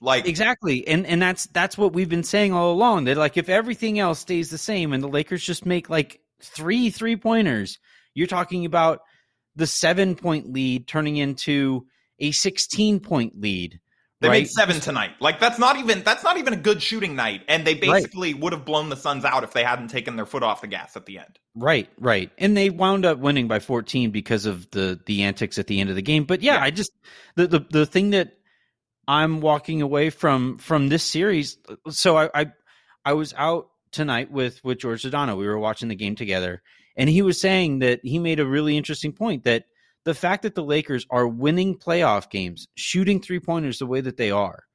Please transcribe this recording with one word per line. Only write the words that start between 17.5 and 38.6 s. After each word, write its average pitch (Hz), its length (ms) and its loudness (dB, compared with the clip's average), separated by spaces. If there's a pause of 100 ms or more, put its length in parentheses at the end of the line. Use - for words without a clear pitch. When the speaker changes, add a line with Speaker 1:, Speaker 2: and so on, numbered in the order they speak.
Speaker 1:
they 160 60 4
Speaker 2:
Right. - 80 -4
Speaker 1:
basically 185 520 0
would 160 200 -4
have 147 100 -8
blown 151 240 -2
the 139 80 -6
Suns 139 300 -4
out 127 180 2
if 104 80 -10
they 120 120 0
hadn't 120 260 -2
taken 123 260 -6
their 110 120 -6
foot 131 160 -4
off 107 180 0
the 107 60 -12
gas 92 280 -12
at 98 100 -16
the 98 120 -18
end. - 220 -20 (160)
Speaker 2:
Right, 127 340 0 (100)
right. 107 380 0
And 202 180 2
they 196 140 4
wound 190 340 0
up 160 160 2
winning 135 300 0
by 110 100 0
fourteen 120 520 -2
because 104 340 -2
of 92 260 -4
the, 95 340 -2
the 101 180 -2
antics 101 340 -2
at 101 100 -4
the 98 140 0
end 95 80 -2
of 95 80 -4
the 98 40 -2
game. 151 220 0
But 165 180 0
yeah, 277 140 4
Speaker 1:
Yeah. 143 80 0
Speaker 2:
I 139 80 0
just, 190 200 -6 (440)
the, 175 120 4
the, 165 120 4 (100)
the 151 160 4
thing 196 260 2
that 190 260 0 (720)
I'm 156 340 2
walking 151 400 0
away 147 280 2
from, 131 500 0
from 143 280 0
this 156 160 2
series, 165 540 0 (320)
so 165 260 4
I, 156 180 4
I, 151 180 0 (520)
I 143 100 0
was 151 220 -2
out 160 320 -2 (240)
tonight 131 400 -2
with, 127 320 -4
with 127 160 -2
George 113 240 -6
Sedano. 131 340 -2
We 101 100 -4
were 107 120 -2
watching 110 300 -4
the 104 60 -6
game 101 200 -6
together. 92 460 -4 (340)
And 135 140 2
he 170 120 6
was 185 200 2
saying 185 380 2
that 123 240 2
he 139 160 -2
made 165 200 0
a 147 60 0
really 147 320 0